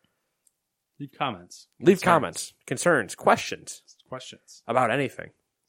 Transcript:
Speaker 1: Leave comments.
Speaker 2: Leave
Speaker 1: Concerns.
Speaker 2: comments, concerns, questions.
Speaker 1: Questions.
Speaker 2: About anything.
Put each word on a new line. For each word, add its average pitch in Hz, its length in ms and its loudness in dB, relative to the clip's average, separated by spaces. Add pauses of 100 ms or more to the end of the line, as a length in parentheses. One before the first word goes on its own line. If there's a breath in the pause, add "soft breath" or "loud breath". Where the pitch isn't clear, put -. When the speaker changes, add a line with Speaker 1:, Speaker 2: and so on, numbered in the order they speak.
(1000)
Speaker 1:
Leave 143 180 -14
comments. 101 520 -8 (100)
Speaker 2:
Leave 175 200 6
Speaker 1:
Concerns. - 60 -8
Speaker 2:
comments, 143 500 0 (120)
concerns, 131 480 0
questions. - 680 -2 (260)
Speaker 1:
Questions. - 580 -20
Speaker 2:
About 120 240 2
anything. 131 400 -4 (380)